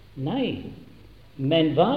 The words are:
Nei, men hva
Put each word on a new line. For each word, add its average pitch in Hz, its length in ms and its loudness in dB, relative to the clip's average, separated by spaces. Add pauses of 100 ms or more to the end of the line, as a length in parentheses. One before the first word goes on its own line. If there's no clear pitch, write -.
(120)
Nei, 196 360 -4 (840)
men 156 400 2
hva 185 220 4